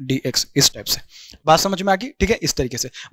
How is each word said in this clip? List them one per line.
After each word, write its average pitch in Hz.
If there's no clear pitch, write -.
dx, 131
इस 139
टाइप 110
से। -
बात 156
समझ 190
में 196
आ -
गई? 226
ठीक -
है, 220
इस 139
तरीके 123
से 127